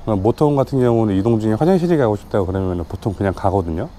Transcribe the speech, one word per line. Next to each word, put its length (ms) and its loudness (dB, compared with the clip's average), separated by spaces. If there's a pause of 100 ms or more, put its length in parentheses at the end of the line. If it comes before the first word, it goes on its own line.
그럼 160 0
모터홈 340 2
같은 240 0
경우는 360 2
이동 240 2
중에 140 0
화장실이 440 2
가고 180 2
싶다 280 -2
그러면은 440 -2
보통 260 -6
그냥 200 -2
가거든요. 640 -2